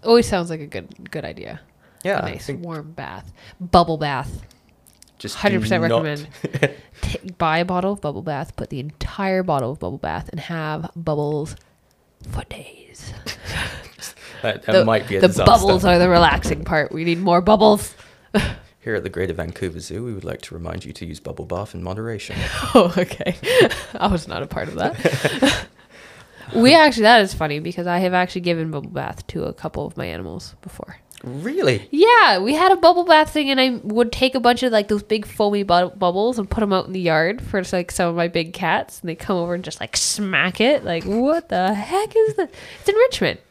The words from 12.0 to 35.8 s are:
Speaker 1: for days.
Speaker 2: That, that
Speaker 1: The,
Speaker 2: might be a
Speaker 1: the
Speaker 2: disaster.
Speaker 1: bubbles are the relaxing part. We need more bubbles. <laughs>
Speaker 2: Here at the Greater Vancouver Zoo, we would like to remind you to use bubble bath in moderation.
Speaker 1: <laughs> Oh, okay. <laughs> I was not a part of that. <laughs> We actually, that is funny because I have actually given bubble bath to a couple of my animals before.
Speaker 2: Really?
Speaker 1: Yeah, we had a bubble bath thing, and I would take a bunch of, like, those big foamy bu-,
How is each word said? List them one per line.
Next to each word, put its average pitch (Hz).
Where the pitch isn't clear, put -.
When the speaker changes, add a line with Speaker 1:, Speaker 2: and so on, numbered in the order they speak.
Speaker 1:
for -
days. -
Speaker 2:
That, 107
that 110
Speaker 1:
The, 113
Speaker 2:
might 110
be 98
a 95
Speaker 1:
the 180
Speaker 2:
disaster. 190
Speaker 1:
bubbles 196
are 180
the 180
relaxing 160
part. 160
We 160
need 170
more 175
bubbles. 208
<laughs> -
Speaker 2:
Here 113
at 98
the -
Greater 90
Vancouver 87
Zoo, 87
we 120
would 95
like -
to -
remind 85
you 71
to 85
use 78
bubble 80
bath 87
in 87
moderation. 104
Speaker 1:
<laughs> -
Oh, 180
okay. -
<laughs> -
I -
was 180
not 82
a -
part -
of -
that. -
<laughs> -
We 240
actually, 277
that 226
is 190
funny 147
because 170
I 175
have 185
actually 180
given 165
bubble 147
bath -
to -
a -
couple -
of 165
my -
animals 82
before. -
Speaker 2:
Really? 143
Speaker 1:
Yeah, 370
we 208
had 349
a 381
bubble 349
bath 311
thing, 285
and 269
I 262
would 226
take 254
a 269
bunch 240
of, 254
like, 208
those 208
big 214
foamy 208
bu-, 180